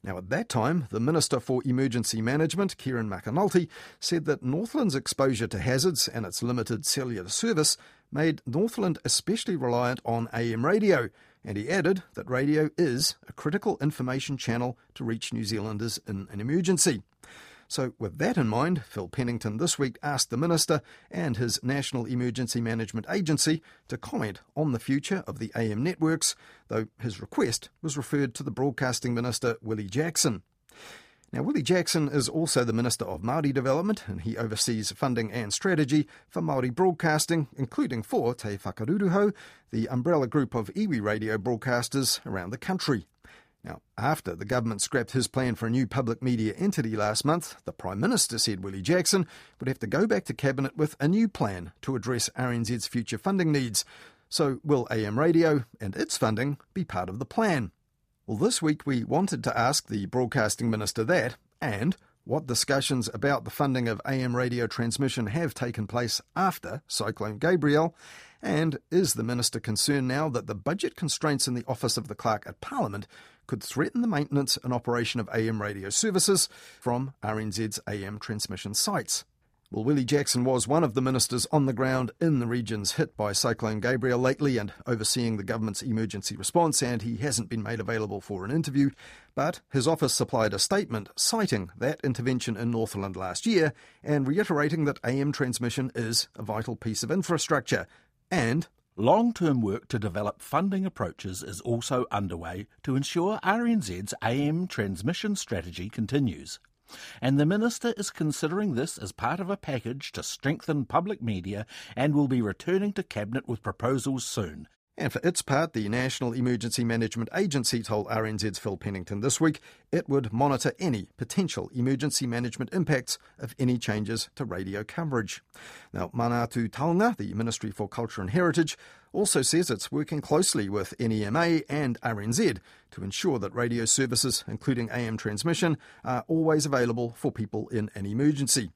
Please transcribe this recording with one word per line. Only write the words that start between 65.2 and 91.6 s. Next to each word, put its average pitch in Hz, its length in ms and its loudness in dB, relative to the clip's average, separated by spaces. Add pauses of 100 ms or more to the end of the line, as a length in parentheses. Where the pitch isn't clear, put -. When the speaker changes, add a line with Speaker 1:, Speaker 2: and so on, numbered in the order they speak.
Speaker 1:
have 143 280 -2
taken 117 340 -4
place 120 320 -2 (160)
after 180 500 -2
Cyclone 107 520 -4
Gabrielle? 156 580 4 (440)
And 160 380 0 (140)
is 180 220 4
the 113 100 -2
minister 120 340 0
concerned 127 480 2
now 143 220 0
that 117 180 -2
the 151 80 -4
budget 143 400 -2
constraints 147 540 0
in 127 60 0
the 120 120 -2
Office 120 300 0
of 113 100 -4
the 104 80 -8
Clerk 107 320 0
at - 140 -14
Parliament 110 480 -4 (400)
could 107 140 -4
threaten 170 400 0
the 240 60 2
maintenance 143 540 2
and 127 100 -2
operation 120 460 0
of 104 160 -4
A 113 140 2
M 110 120 -2
radio 101 300 -6
services 190 580 4 (300)
from 127 340 -2 (120)
R 107 160 -2
N 110 100 -4
Z's 107 380 -4
A 101 160 -6
M 104 160 -8
transmission 104 540 -6
sites? - 500 0 (480)
Well, 107 120 -2
Willie 139 200 4
Jackson 127 400 2
was 127 240 2
one 160 160 6
of 120 80 2
the 127 80 2
ministers 127 500 2
on 151 140 6
the 135 80 2
ground 131 380 0 (100)
in 156 200 4
the 120 60 0
regions 113 460 -2
hit - 240 -2
by 104 160 0
Cyclone 110 480 0
Gabrielle 123 380 2
lately 127 400 2
and 107 120 -2 (160)
overseeing 113 520 0
the 98 40 -4
government's 110 380 -2
emergency 107 560 -2
response, 156 460 2
and 123 180 0
he 113 160 -4
hasn't 117 320 -2
been 113 140 -4
made 113 180 -4
available 104 400 -4
for 95 240 -8
an 104 60 -6
interview, 143 400 2 (440)
but 143 280 -2 (100)
his 135 160 2
office 156 240 2
supplied 110 400 2
a 101 60 -4
statement 117 580 0
citing 160 640 0